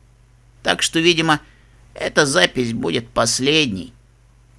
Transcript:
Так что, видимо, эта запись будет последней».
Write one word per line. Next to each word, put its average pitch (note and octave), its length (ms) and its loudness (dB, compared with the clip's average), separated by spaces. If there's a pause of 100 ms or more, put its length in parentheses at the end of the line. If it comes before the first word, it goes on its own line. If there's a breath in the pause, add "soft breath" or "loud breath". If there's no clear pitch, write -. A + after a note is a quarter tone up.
(640)
Так F3+ 200 0
что, - 180 -2
видимо, D#3+ 400 2 (540 soft breath)
эта D#3+ 320 0
запись C3+ 480 0
будет B2+ 340 -4
последней». A#2+ 840 0 (640)